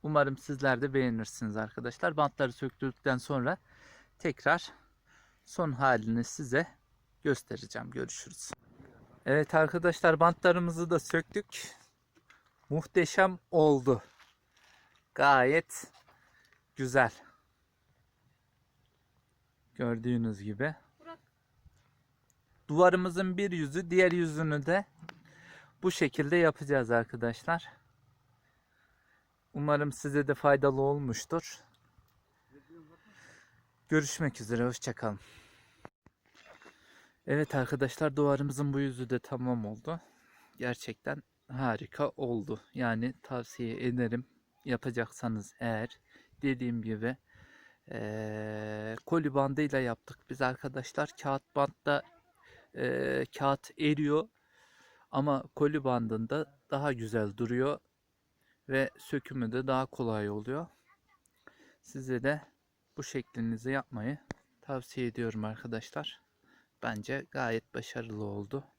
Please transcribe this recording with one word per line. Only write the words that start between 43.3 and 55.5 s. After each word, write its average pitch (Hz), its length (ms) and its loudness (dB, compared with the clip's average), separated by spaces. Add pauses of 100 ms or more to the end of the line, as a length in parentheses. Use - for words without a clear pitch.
ederim, 120 380 -2 (400)
yapacaksanız 117 920 -4
eğer. 117 400 -4 (420)
Dediğim 123 400 -2
gibi, 110 360 -4 (760)
eee, 107 1040 -6 (100)
koli 151 280 0
bandıyla 139 460 2
yaptık 120 380 -4 (120)
biz 131 120 -6
arkadaşlar. 131 680 -4 (120)
Kağıt - 220 -2 (120)
bantta, 143 480 0 (720)
eee, 131 520 -2 (120)
kağıt 139 320 0 (100)
eriyor 151 480 2 (840)
ama 135 320 0 (120)